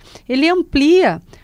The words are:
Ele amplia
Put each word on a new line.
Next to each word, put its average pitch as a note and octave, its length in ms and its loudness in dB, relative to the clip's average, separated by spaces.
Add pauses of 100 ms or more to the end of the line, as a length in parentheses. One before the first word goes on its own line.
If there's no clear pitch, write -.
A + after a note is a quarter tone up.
(280)
Ele C4 220 -2
amplia D#4 720 0 (220)